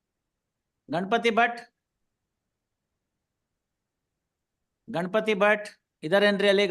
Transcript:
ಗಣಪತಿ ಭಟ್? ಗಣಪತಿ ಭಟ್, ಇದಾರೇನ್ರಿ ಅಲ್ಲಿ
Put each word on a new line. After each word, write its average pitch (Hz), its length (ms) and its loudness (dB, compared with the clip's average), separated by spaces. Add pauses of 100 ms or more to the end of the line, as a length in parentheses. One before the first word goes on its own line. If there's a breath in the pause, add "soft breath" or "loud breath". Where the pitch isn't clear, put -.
(960)
ಗಣಪತಿ 214 440 -2
ಭಟ್? 240 200 0 (3500)
ಗಣಪತಿ 214 460 -2
ಭಟ್, 208 240 2 (400)
ಇದಾರೇನ್ರಿ 202 460 2
ಅಲ್ಲಿ 202 180 2